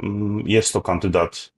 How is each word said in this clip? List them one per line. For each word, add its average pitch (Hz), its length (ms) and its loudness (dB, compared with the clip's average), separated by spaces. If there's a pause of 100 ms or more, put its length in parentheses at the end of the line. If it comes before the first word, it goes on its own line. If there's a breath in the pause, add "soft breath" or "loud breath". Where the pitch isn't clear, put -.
mm, 104 440 -2
jest 110 260 2
to 95 80 0
kandydat, 87 760 0